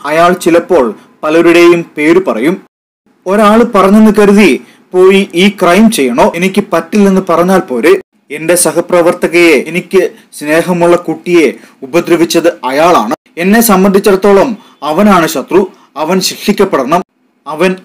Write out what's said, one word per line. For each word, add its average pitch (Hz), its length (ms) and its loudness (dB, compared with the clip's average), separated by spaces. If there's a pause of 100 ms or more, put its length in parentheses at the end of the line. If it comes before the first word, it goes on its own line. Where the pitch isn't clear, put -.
അയാൾ 165 280 0
ചിലപ്പോൾ 165 640 0 (280)
പലരുടെയും 170 640 2 (100)
പേര് 160 280 0
പറയും. 135 360 -4 (680)
ഒരാൾ 214 380 2
പറഞ്ഞെന്ന് 208 540 2
കരുതി 202 460 2 (280)
പോയി 190 420 2
ഈ 185 140 2
ക്രൈം 196 420 2
ചെയ്യണോ? 143 440 -2
എനിക്ക് 190 380 -2
പറ്റില്ലെന്ന് 190 560 0
പറഞ്ഞാൽ 175 300 0
പോരെ? 165 420 0 (300)
എൻ്റെ 156 240 -4
സഹപ്രവർത്തകയെ, 170 1120 0
എനിക്ക് 175 440 -4 (280)
സ്നേഹമുള്ള 170 580 0
കുട്ടിയെ 160 560 -2 (300)
ഉപദ്രവിച്ചത് 165 640 -2 (160)
അയാളാണ്. 139 500 0 (240)
എന്നെ 196 220 2
സംബന്ധിച്ചിടത്തോളം 202 960 2 (260)
അവനാണ് 170 440 0
ശത്രു. 156 460 -2 (240)
അവൻ 160 240 -4
ശിക്ഷിക്കപ്പെടണം. 180 840 -2 (440)
അവൻ 175 380 -4